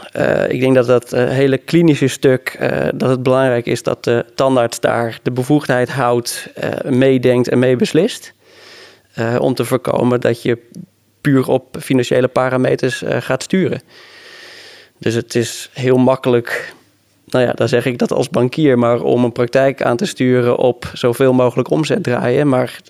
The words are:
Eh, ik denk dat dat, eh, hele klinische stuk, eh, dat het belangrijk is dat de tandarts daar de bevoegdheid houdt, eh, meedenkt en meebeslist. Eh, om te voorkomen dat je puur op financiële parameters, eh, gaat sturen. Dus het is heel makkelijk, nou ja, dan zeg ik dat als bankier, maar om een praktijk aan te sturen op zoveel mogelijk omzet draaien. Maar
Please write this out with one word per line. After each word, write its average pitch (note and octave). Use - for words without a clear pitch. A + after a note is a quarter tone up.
Eh, -
ik -
denk C3
dat B2
dat, B2
eh, B2+
hele C3+
klinische D#3+
stuk, -
eh, C3+
dat -
het C3
belangrijk B2+
is -
dat B2+
de A#2
tandarts C3
daar A2+
de C3+
bevoegdheid B2+
houdt, A#2+
eh, -
meedenkt B2+
en B2+
meebeslist. B2+
Eh, A#2
om C3+
te B2
voorkomen B2
dat A#2
je A#2+
puur C3+
op C3
financiële B2+
parameters, B2+
eh, C#3+
gaat C3
sturen. F3+
Dus A2
het A#2
is -
heel B2+
makkelijk, B2+
nou B2+
ja, A#2+
dan A2+
zeg A#2+
ik B2
dat A3+
als -
bankier, B2+
maar A#2+
om B2
een A#2+
praktijk C3
aan B2
te G3+
sturen B2+
op -
zoveel C3
mogelijk B2+
omzet D3+
draaien. B2
Maar B2+